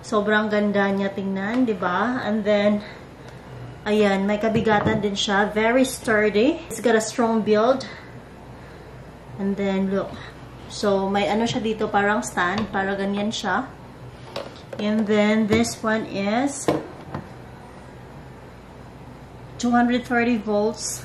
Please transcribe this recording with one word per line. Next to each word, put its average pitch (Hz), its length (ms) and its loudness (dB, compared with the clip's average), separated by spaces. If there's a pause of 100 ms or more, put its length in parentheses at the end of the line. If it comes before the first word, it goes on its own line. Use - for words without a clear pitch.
Sobrang 214 480 2
ganda 202 400 2
niya 196 160 0
tingnan, 196 560 0
di 220 80 0
ba? 190 480 0
And 208 240 0
then, 208 400 4 (960)
ayan, 202 480 4
may 208 80 2
kabigatan 214 640 2
din 196 160 0
siya. 202 320 2
Very 226 320 4
sturdy. 220 880 2
It's - 80 -8
got 220 160 4
a 220 80 6
strong 226 400 2
build. 220 480 4 (1500)
And 196 160 0
then, 196 320 0
look. 190 240 -2 (560)
So, 196 400 0
may 202 160 2
ano 226 240 2
siya 220 160 -2
dito, 214 240 0
parang 208 320 2
stand. 196 480 0
Para 196 240 -2
ganyan 202 400 -2
siya. 208 320 -2 (1120)
And 208 320 0
then, 214 400 4
this 226 320 2
one 220 240 0
is 214 640 -2 (3000)
two 240 160 0
hundred 240 320 4
thirty 240 320 4
volts 208 680 0